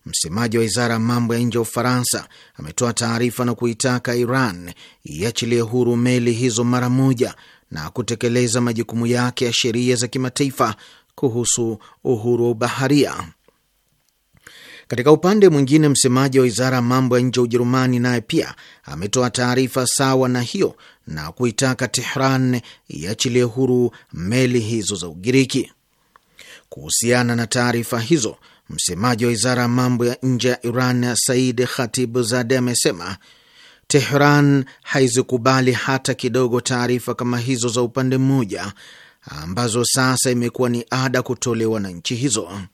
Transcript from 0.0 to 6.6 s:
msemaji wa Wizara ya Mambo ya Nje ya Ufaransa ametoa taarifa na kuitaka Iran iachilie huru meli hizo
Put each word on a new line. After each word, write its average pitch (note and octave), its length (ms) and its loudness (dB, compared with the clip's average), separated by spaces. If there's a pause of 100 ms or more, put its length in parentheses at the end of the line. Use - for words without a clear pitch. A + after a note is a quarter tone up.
msemaji G#2+ 500 -2
wa A#2 60 4
Wizara A#2 320 0
ya A2+ 60 -2
Mambo A#2 340 0
ya A#2 60 0
Nje A#2+ 180 0
ya A#2 40 0
Ufaransa A#2+ 640 -2 (280)
ametoa A#2 360 -4
taarifa A#2 520 -2
na A#2+ 100 0
kuitaka B2 640 -2
Iran A#2 560 -2 (320)
iachilie A#2+ 560 -2
huru A#2+ 360 2
meli A#2+ 360 2
hizo A#2 320 0